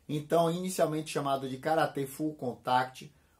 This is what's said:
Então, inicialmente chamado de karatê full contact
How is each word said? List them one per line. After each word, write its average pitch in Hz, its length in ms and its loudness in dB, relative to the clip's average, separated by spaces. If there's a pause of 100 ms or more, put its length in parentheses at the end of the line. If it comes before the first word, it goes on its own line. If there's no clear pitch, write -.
Então, 160 400 2
inicialmente 165 640 -2
chamado 139 360 0
de 127 100 -6
karatê 147 500 0
full 156 260 -4
contact 127 800 -2 (260)